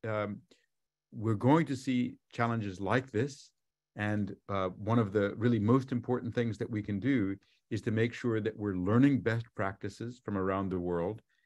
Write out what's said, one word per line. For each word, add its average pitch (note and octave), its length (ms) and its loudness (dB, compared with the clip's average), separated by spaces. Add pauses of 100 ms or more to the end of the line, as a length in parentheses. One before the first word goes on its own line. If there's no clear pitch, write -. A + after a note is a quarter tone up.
um, G#2 300 -2 (720)
we're A2 220 -2
going C3+ 320 4
to C#3 100 -4
see B2 400 -2 (160)
challenges A2 480 -2
like A2+ 320 0
this. C3+ 400 -4 (440)
And, G#2 400 -2 (120)
uh, F#2+ 220 0
one G#2+ 300 0
of G2+ 120 2
the G2+ 240 2
really A#2 240 2
most B2+ 320 4
important A#2+ 420 -2
things A#2 260 -2
that A2+ 100 -6
we G#2+ 120 -4
can G2+ 180 -4
do G#2 360 0 (340)
is G#2+ 120 -4
to A2+ 100 -4
make A2+ 220 0
sure A2+ 280 -2
that - 160 -4
we're G#2 180 -2
learning A#2 460 6
best A2+ 240 0 (100)
practices G#2 680 -6
from G#2 140 -2
around F#2+ 320 0
the F2+ 100 -2
world F2 420 -2 (240)